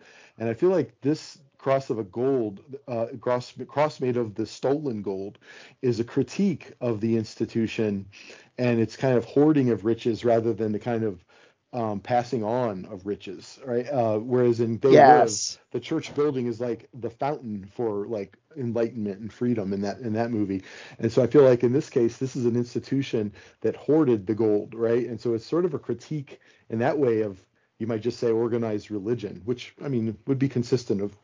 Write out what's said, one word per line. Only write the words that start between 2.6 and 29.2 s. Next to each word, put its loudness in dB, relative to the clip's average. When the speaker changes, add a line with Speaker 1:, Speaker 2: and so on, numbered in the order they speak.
Speaker 1:
uh, -4
cross, -4
cross -2
made 0
of -2
the -4
stolen -2
gold, -6
is 2
a 0
critique -2
of -2
the 2
institution -2
and 2
its -2
kind 2
of -2
hoarding 4
of 0
riches 0
rather 2
than -2
the -2
kind -2
of, -6
um, -4
passing -2
on -2
of -12
riches, -10
right? -2
Uh, 0
whereas 2
in 0
They 6
Speaker 2:
Yes. 8
Speaker 1:
Live, -20
the -4
church -6
building 0
is, -4
like, -6
the -10
fountain -6
for, -4
like, -8
enlightenment -4
and -12
freedom -2
in -2
that, -4
in -6
that -2
movie. -2
And 0
so 4
I 2
feel 8
like 6
in 4
this 0
case, 2
this -6
is 0
an 2
institution -2
that -2
hoarded 2
the 0
gold, 0
right? 0
And -8
so -2
it's -4
sort -2
of -2
a -4
critique -8
in -4
that 0
way 2
of, -6
you -6
might -4
just -4
say, 0
organized -2
religion, -6